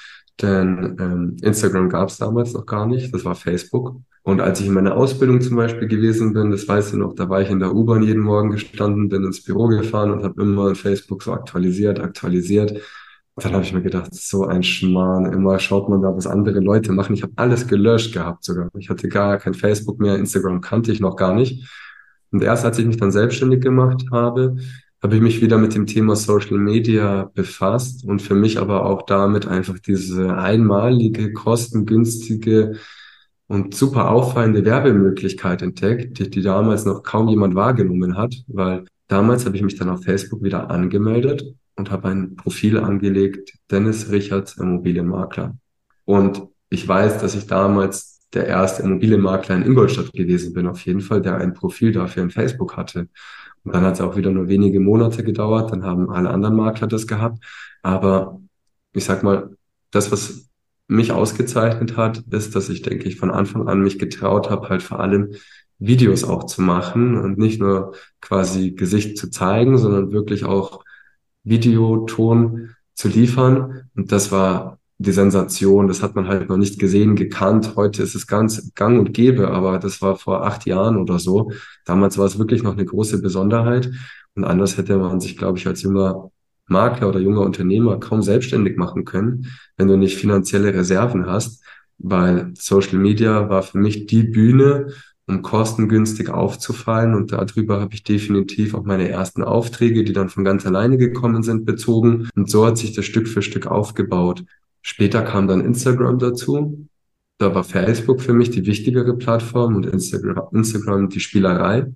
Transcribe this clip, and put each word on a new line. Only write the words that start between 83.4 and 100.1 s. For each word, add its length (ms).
Und 100
anders 320
hätte 220
man 220
sich, 180
glaube 200
ich, 80
als 160
junger 480
Makler 420
oder 100
junger 220
Unternehmer 580
kaum 240
selbstständig 540
machen 280
können, 440
wenn 120
du 80
nicht 220
finanzielle 540
Reserven 540
hast, 360
weil 580
Social 420
Media 500
war 140
für 160
mich 280
die 160
Bühne, 720
um 160
kostengünstig 880
aufzufallen. 840
Und 180
darüber 480
habe 140
ich 100
definitiv 720
auch 100
meine 240
ersten 340
Aufträge, 600
die 80